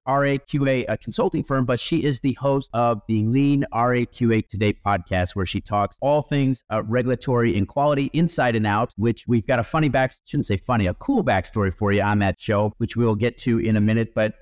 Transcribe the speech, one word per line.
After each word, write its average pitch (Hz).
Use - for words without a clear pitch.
R 139
A 139
Q 139
A, 131
uh, 113
consulting -
firm, 131
but 120
she -
is 143
the 131
host 139
of 117
the 107
Lean 139
R 120
A 120
Q 117
A 110
Today 104
podcast, 92
where 95
she 95
talks 101
all 143
things, 135
uh, 107
regulatory 120
and 101
quality 143
inside 143
and 107
out, 104
which 110
we've 117
got 127
a 113
funny 156
back, 131
shouldn't 143
say 101
funny, 110
a 87
cool 254
backstory 107
for 101
you 101
on 104
that 98
show, 107
which 113
we'll 117
get 113
to 113
in 113
a 104
minute. 110
But 110